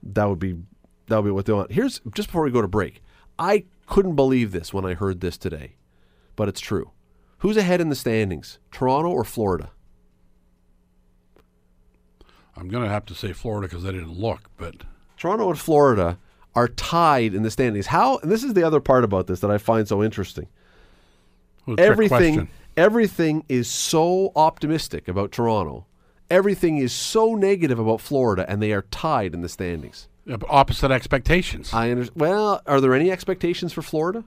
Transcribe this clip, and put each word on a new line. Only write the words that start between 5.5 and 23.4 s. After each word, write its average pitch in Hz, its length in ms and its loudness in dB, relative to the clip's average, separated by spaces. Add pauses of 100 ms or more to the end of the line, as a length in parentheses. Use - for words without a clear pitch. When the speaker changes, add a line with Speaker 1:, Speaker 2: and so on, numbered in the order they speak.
Speaker 1:
but 107 140 -2
it's 95 100 -10
true. - 300 -6 (500)
Who's 214 180 2
ahead 180 220 2
in 165 100 0
the 143 60 0
standings, 107 640 -2 (140)
Toronto 135 400 0
or 123 120 -2
Florida? 95 460 -2 (2750)
Speaker 2:
I'm 90 140 -14
gonna 113 200 -4
have 104 180 -4
to 98 80 -14
say 98 180 -8
Florida 104 340 -6
'cause 85 180 -10
I 95 60 -6
didn't 85 260 -10
look, 104 400 -6
but 85 200 -14 (400)
Speaker 1:
Toronto 202 320 -2
and 156 100 -2
Florida 120 580 4 (380)
are 120 140 2
tied 139 640 2
in 101 100 -2
the 110 80 -2
standings. 107 360 -2
How, 247 320 2
and 156 120 -2
this 220 120 0
is 269 100 -4
the 185 100 4
other 156 160 4
part 127 240 4
about 98 240 0
this 92 140 -4
that 101 100 0
I 104 60 2
find 110 300 0
so 101 140 0
interesting. 101 460 -4 (1160)
Speaker 2:
Well, 117 100 -4
trick 180 140 6
Speaker 1:
Everything, 175 460 4
Speaker 2:
question. 87 140 -2 (280)
Speaker 1:
everything 175 720 2